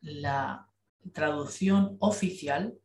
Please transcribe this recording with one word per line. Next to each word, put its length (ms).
la 640
traducción 840
oficial 760